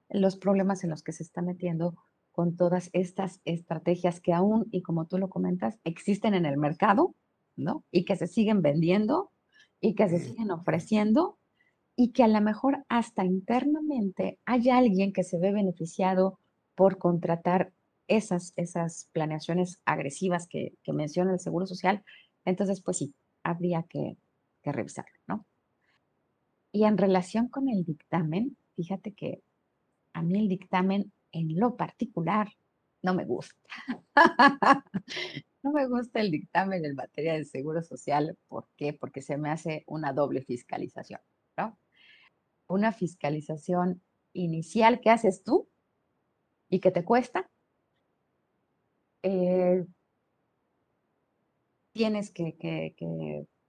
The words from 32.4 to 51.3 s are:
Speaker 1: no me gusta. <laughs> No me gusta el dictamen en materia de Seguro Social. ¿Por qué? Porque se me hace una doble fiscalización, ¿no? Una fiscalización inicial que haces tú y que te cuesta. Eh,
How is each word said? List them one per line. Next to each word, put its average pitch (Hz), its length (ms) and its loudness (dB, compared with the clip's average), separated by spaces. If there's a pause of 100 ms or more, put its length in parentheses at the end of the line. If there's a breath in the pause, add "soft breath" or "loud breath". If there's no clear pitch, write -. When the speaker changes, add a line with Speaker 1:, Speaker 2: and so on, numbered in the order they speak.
Speaker 1:
no 185 140 0
me - 100 -4
gusta. - 320 -8 (580 loud breath)
<laughs> 277 760 6 (720 loud breath)
No 285 100 0
me 277 140 0
gusta 247 340 -2
el 202 100 2
dictamen 175 540 -2
en 143 100 -6
materia 151 380 -4
de 156 100 -4
Seguro 151 400 -6
Social. 147 540 -2 (100)
¿Por - 300 -12
qué? 147 160 -4
Porque 135 280 -12
se 143 160 -6
me 147 120 -4
hace 156 380 -6
una 147 260 -6
doble 139 300 0
fiscalización, - 760 -10 (380)
¿no? 220 200 -8 (880 soft breath)
Una 208 260 0
fiscalización 170 1080 -4 (320)
inicial 185 680 2
que 220 80 4
haces 226 340 4
tú 311 240 2 (1040)
y 185 100 2
que 185 120 4
te 175 120 0
cuesta. 247 460 0 (1700)
Eh, 180 640 2 (2000)